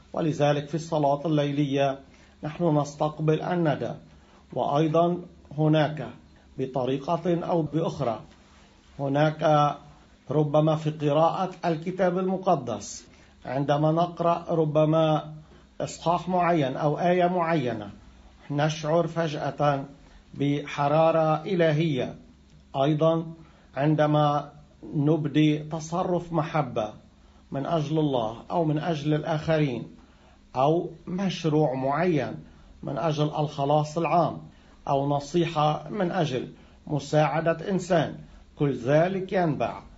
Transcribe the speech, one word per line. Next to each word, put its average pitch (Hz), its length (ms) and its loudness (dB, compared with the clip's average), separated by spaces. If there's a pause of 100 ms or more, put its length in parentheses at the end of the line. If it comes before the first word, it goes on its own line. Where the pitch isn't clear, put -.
(140)
ولذلك 147 540 0
في - 80 -6
الصلاة 147 500 0
الليلية 139 760 0 (440)
نحن 156 340 0
نستقبل 151 640 0
الندى. 160 500 -2 (640)
وأيضًا 160 640 2 (400)
هناك 151 500 2 (500)
بطريقة 147 880 -2
أو 170 160 2
بأخرى، 147 580 -2 (800)
هناك 147 760 2 (560)
ربما 151 440 2
في 151 140 -4
قراءة 156 640 2 (140)
الكتاب 175 520 0
المقدس، 175 880 -2 (400)
عندما 143 460 0
نقرأ 170 580 0
ربما 156 840 2 (480)
إصحاح 165 480 -2
معين 170 480 2
أو 151 220 0
آية 175 280 4
معينة، 156 600 -2 (640)
نشعر 156 560 0
فجأة 147 800 -2 (480)
بحرارة 151 1120 2
إلهية. 160 720 0 (600)
أيضًا 160 500 2 (500)
عندما 151 760 2 (440)
نبدي 151 640 2
تصرف 170 720 -4
محبة 131 600 -2 (580)
من 135 140 -6
أجل 156 340 0
الله 120 380 0 (140)
أو 170 140 0
من 151 140 0
أجل 151 340 -2
الآخرين، 151 680 0 (720)
أو 131 340 2 (180)
مشروع 160 640 0
معين 135 600 0 (500)
من 139 140 -6
أجل 151 260 0
الخلاص 151 760 0
العام، 156 400 2 (500)
أو 139 220 0
نصيحة 151 800 0
من 196 220 -2
أجل 131 360 -2 (400)
مساعدة 156 800 0
إنسان، 175 460 0 (440)
كل 143 160 2
ذلك 165 580 2
ينبع 120 480 0 (160)